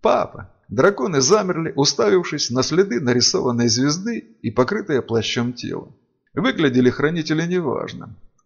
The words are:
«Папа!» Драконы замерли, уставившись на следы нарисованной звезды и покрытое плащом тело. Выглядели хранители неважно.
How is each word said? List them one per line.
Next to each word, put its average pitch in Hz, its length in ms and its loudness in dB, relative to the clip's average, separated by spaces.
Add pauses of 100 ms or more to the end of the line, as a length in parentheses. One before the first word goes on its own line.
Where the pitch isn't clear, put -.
«Папа!» - 500 -4 (160)
Драконы 170 540 0
замерли, 165 540 0
уставившись 175 760 0
на 123 140 0
следы 196 360 2
нарисованной 120 680 2
звезды 151 720 -2
и 117 80 -4
покрытое 127 520 0
плащом 120 520 -2
тело. - 420 -10 (380)
Выглядели 131 560 4
хранители 156 560 0
неважно. 170 720 -4 (300)